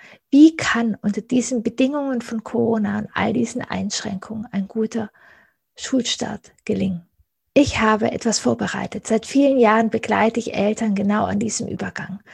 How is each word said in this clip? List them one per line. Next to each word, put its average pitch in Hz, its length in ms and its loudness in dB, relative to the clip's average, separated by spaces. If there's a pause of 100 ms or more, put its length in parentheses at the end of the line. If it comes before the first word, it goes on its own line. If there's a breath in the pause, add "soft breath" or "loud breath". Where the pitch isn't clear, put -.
(300 loud breath)
Wie 311 260 8
kann 233 440 -2
unter 208 220 -4
diesen 247 400 -2
Bedingungen 269 580 -2
von 233 240 -8
Corona 220 540 0
und 214 160 -6
all 214 180 0
diesen 233 300 -2
Einschränkungen 202 920 -8
ein 196 160 -4
guter 220 420 -4 (640 soft breath)
Schulstart 233 760 -4 (120)
gelingen? 190 420 -4 (480)
Ich - 260 4
habe 220 300 2
etwas - 280 -2
vorbereitet. - 680 -4
Seit 220 180 0
vielen 277 340 4
Jahren 220 300 6
begleite 220 520 0
ich - 140 -8
Eltern 214 400 0
genau 202 300 0
an 190 140 -2
diesem 208 300 -4
Übergang. - 520 -8 (140 loud breath)